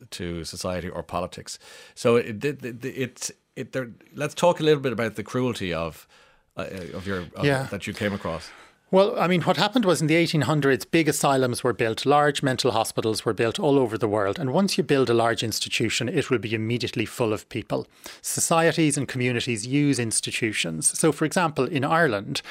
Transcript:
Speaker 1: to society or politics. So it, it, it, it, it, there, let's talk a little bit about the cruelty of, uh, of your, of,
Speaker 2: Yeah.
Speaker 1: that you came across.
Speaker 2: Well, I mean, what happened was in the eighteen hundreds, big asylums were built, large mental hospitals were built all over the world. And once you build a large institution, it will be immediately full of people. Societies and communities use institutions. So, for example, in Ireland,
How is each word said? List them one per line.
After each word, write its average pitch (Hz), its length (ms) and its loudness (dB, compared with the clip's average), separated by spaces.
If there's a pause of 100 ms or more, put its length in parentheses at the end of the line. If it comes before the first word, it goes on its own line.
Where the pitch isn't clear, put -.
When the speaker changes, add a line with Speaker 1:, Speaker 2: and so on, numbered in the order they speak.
(120)
Speaker 1:
to 85 320 -6
society 90 440 -6
or 85 140 -8
politics. - 560 -8 (380)
So 117 200 2
it, 113 300 -2
it, 135 180 -6
it, 120 220 -10
it, 123 460 -6 (240)
it, 131 160 -10
there, 127 180 -6 (240)
let's 147 220 -6
talk 175 240 4
a 151 40 -2
little 151 180 4
bit 135 120 0
about 110 220 -2
the 110 80 -8
cruelty 110 500 -2
of, 82 340 -6 (480)
uh, 80 120 -6 (260)
of 92 140 -8
your, 98 140 -4 (140)
of, - 80 -4
Speaker 2:
Yeah. 135 280 0
Speaker 1:
that 98 160 -8
you 104 60 -6
came 104 200 -2
across. 82 380 -6 (420)
Speaker 2:
Well, 196 240 4
I 185 100 2
mean, 175 160 2
what 185 120 2
happened 214 300 2
was 160 160 4
in 156 60 2
the 151 80 4
eighteen 165 260 2
hundreds, 135 420 2
big 165 240 2
asylums 131 560 2
were 123 80 2
built, 113 340 -2
large 147 380 4
mental 131 280 2
hospitals 110 520 -2
were 117 80 0
built 113 260 0
all 139 220 4
over 113 180 0
the 120 80 0
world. 101 320 0
And 139 140 -4
once 185 260 2
you 180 60 0
build 135 260 2
a 120 40 4
large 117 300 2
institution, 113 640 -2
it 156 200 -2
will 123 100 2
be 107 140 -4
immediately 113 520 -2
full 110 260 -2
of 104 160 -4
people. 123 400 -6 (340)
Societies 165 760 2
and 135 100 -2
communities 123 580 -2
use 139 320 2
institutions. 113 1040 -2
So, 156 140 4
for - 100 -2
example, 156 400 0
in 131 220 0
Ireland, 143 640 2